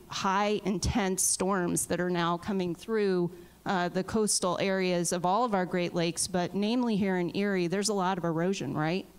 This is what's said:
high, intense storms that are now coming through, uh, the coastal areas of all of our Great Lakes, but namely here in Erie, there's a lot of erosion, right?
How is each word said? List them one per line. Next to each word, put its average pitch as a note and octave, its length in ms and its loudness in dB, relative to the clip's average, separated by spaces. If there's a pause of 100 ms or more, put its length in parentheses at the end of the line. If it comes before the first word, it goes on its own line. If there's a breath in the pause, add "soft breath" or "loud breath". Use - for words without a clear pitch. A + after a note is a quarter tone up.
high, G#3 560 0
intense F#3 580 0
storms F3+ 640 0
that F3 140 -2
are F3+ 100 0
now E3+ 260 0
coming F3+ 380 -2
through, F#3+ 560 0 (360 loud breath)
uh, F3 220 0
the F#3 160 -2
coastal G3+ 560 0
areas F#3 520 0
of F3+ 140 -2
all G#3 180 4
of A3+ 100 0
our F3+ 120 2
Great F3 280 -2
Lakes, E3+ 320 0
but F3 280 -2
namely A3 420 0
here F#3 220 2
in F3 180 0
Erie, G3 300 0
there's G3 220 0
a G#3+ 60 0
lot F#3+ 240 2
of E3 60 -4
erosion, E3 500 0
right? D#3+ 300 0 (140)